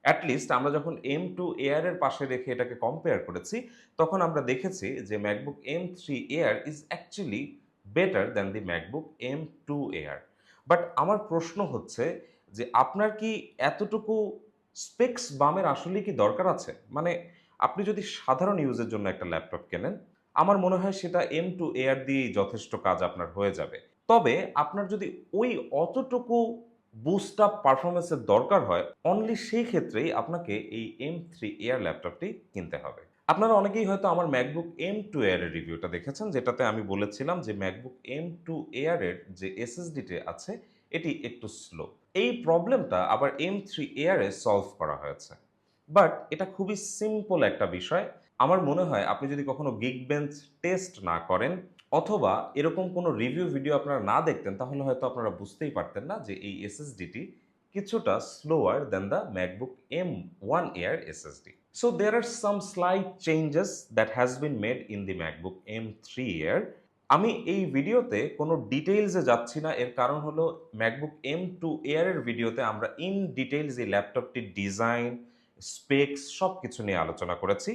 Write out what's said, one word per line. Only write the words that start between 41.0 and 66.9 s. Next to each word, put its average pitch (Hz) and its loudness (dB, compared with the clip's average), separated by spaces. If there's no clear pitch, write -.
একটু - -14
স্লো। 78 -12
এই 247 2
প্রবলেমটা 170 2
আবার 120 4
এম 196 -2
থ্রি 151 -6
Air 180 4
এ - 0
সলভ 101 4
করা 76 -2
হয়েছে। - -10
But 190 10
এটা 185 -4
খুবই 196 -2
সিম্পল 208 0
একটা - 0
বিষয়। 175 -2
আমার 180 6
মনে 180 2
হয় 104 4
আপনি 139 -2
যদি 143 -2
কখনো 139 -2
Geekbench 131 -2
টেস্ট 185 0
না 85 2
করেন 117 2
অথবা 151 2
এরকম 165 0
কোনো 175 0
রিভিউ 143 0
ভিডিও 139 0
আপনারা 143 -2
না 123 4
দেখতেন, 98 -2
তাহলে 139 -4
হয়তো 127 0
আপনারা 113 -2
বুঝতেই 135 -8
পারতেন 98 -6
না 208 -4
যে 101 -8
এই 98 -8
এসএসডি 104 -12
টি 120 -10
কিছুটা 196 0
slower 139 2
than 95 0
the 185 0
MacBook 92 -4
M - -4
one 175 0
Air 139 0
এসএসডি। - -16
So 240 2
there 214 4
are 226 -2
some 208 2
slight 185 2
changes 160 2
that 110 4
has 127 6
been 147 0
made 120 -2
in 101 -4
the 92 -4
MacBook 80 -6
M 113 -8
three 123 -4
Air। 156 4